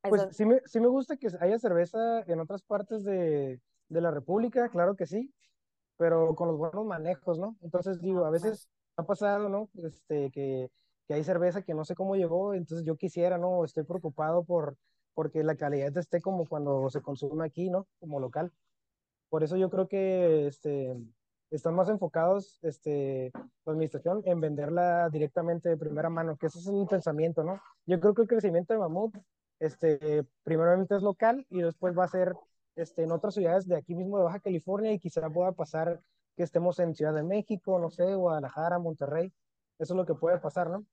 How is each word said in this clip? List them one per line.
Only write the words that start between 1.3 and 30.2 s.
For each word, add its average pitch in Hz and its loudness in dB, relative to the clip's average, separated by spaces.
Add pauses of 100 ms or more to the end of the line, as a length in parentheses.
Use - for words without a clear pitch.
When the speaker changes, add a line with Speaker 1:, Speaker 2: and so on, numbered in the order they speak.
Speaker 1:
haya 196 2
cerveza 226 0
en 165 -2
otras 185 -8
partes 202 -4
de, 151 -2 (280)
de 160 0
la 170 2
República, 214 0
claro 175 2
que 185 -4
sí, 226 -6 (680)
pero 165 4
con 170 -2
los 160 0
buenos 170 -4
manejos, 170 -4
¿no? 208 -6
Entonces, 175 -4
digo, 185 0
a 170 4
Speaker 2:
Ajá. 156 2
Speaker 1:
veces 202 -2 (300)
ha 170 -6
pasado, 202 0
¿no? 208 -4 (140)
Este, 147 -4
que, 135 -4 (360)
que 156 -4
hay 151 0
cerveza 175 0
que 170 -6
no 156 -4
sé 185 -8
cómo 190 -2
llegó, 185 0
entonces 165 -6
yo 156 -2
quisiera, 175 0
¿no? 180 0
Estoy 156 -4
preocupado 165 -2
por, 160 -2 (380)
porque 156 -2
la 156 2
calidad 143 -2
esté 175 -2
como 180 -2
cuando 139 -2
se 139 -4
consume 143 -4
aquí, 175 -4
¿no? 185 -2 (120)
Como 147 -8
local. 147 -4 (800)
Por 156 2
eso 156 0
yo 185 2
creo 190 0
que, 180 4
este, 139 -4 (540)
están 160 -2
más 185 4
enfocados, 190 0
este, 135 -4 (340)
la 156 -4
administración 160 -2
en 175 2
venderla 165 2
directamente 165 -2
de 160 2
primera 151 -4
mano, 165 -4
que 165 -4
ese 170 -4
es 175 -10
el 202 0
pensamiento, 160 0
¿no? 190 -4 (240)
Yo 175 2
creo 202 4
que 226 6
el 214 4
crecimiento 190 2
de 220 2
Mamut, 202 -2 (440)
este, 151 2 (180)